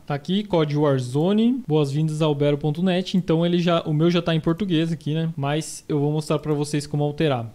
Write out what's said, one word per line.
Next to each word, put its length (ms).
Tá 80
aqui, 300
código 380
Warzone, 840
boas-vindas 560
ao 140
Battle 220
ponto 260
net. 320
Então, 280
ele 140
já, 240
o 100
meu 200
já 100
tá 100
em 60
português 540
aqui, 200
né? 240
Mas 520
eu 100
vou 140
mostrar 260
pra 140
vocês 340
como 160
alterar. 520